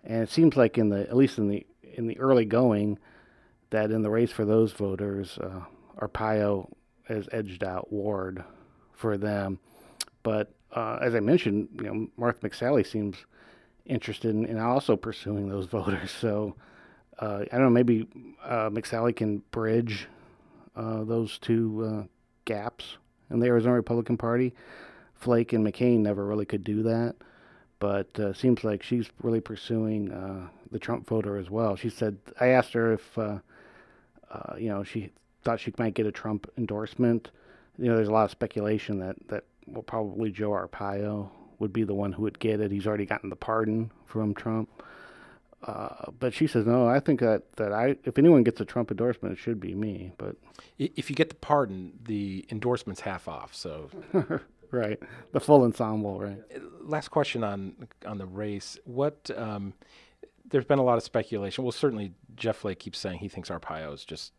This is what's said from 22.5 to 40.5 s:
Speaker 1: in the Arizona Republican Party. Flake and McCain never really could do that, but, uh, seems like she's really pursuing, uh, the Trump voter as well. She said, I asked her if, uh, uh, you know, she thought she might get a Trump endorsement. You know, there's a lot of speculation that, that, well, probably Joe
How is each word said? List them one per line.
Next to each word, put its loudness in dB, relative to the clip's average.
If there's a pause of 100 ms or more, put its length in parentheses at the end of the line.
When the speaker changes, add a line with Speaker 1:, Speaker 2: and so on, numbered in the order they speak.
Speaker 1:
in 0
the 4
Arizona 6
Republican 0
Party. 0 (600)
Flake 2
and 4
McCain 4
never 2
really -2
could -4
do 0
that, 0 (640)
but, -2
uh, 0
seems 2
like -2
she's -2 (120)
really 0
pursuing, -4
uh, -10 (220)
the -8
Trump -6
voter 0
as -8
well. 0
She -6
said, -2 (220)
I 6
asked 4
her 2
if, -4
uh, -4 (920)
uh, -12
you -6
know, -4
she -8 (320)
thought -2
she -8
might 0
get 0
a -2
Trump -6
endorsement. 0 (480)
You -2
know, 4
there's 2
a 2
lot 6
of 0
speculation -2
that, -6 (120)
that, -8 (220)
well, -12
probably -6
Joe -4